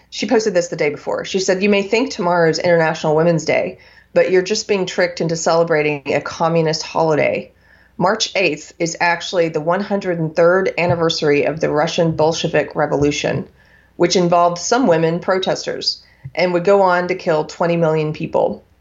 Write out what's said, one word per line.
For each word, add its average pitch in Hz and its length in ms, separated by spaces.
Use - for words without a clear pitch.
she - 160
posted 214 260
this 175 140
the 175 80
day 156 140
before. - 360
She 196 140
said, 185 240
"You 208 60
may 202 140
think 240 280
tomorrow's 175 480
International 165 560
Women's 165 300
Day, - 320
but 175 160
you're 185 120
just 208 260
being 190 180
tricked 180 360
into 165 140
celebrating 165 680
a 147 80
communist 160 640
holiday. 156 680
March 208 380
eighth 165 440
is 170 200
actually 170 480
the 156 140
one 170 200
hundred 196 360
and 160 180
third 180 440
anniversary 165 640
of 156 160
the 151 100
Russian 160 460
Bolshevik 156 600
Revolution, 143 720
which 175 180
involved 175 420
some 247 300
women 165 320
protesters 170 840
and 175 180
would 175 140
go 202 160
on 180 260
to 180 80
kill 156 300
twenty 170 320
million 156 340
people. - 520